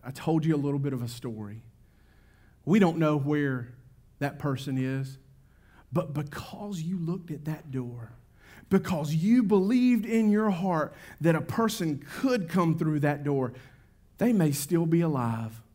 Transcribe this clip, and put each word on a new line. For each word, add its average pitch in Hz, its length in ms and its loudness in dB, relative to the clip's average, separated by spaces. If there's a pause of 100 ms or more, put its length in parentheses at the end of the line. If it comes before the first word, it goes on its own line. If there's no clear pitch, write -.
I 123 80 -12
told 160 340 0
you 160 100 2
a - 20 0
little 143 220 -2
bit 139 140 -4
of 123 80 -6
a 120 60 -6
story. 110 560 -12 (1040)
We 180 120 4
don't 170 200 4
know 151 200 4
where 139 560 -2 (460)
that 143 180 -4
person 135 400 -4
is, 135 400 -4 (760)
but 165 220 -2
because 165 680 -8
you 180 180 -4
looked 170 320 -6
at 143 140 -12
that 156 260 -8
door, 120 400 -8 (580)
because 165 460 0
you 214 260 4
believed 220 640 4
in 226 240 4
your 208 220 4
heart 175 420 0 (280)
that 165 140 6
a 160 60 -2
person 170 640 -2 (140)
could 247 280 0
come 165 300 2
through 156 220 0
that 139 240 0
door, 135 300 -2 (640)
they 240 160 2
may 165 180 4
still 165 340 0
be 165 160 4
alive." 117 600 -2 (140)